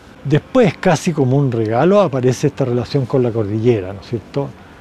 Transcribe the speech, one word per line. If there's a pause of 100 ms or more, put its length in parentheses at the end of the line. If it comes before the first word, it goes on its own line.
(240)
Después,
casi
como
un
regalo,
aparece
esta
relación
con
la
cordillera,
¿no
es
cierto? (320)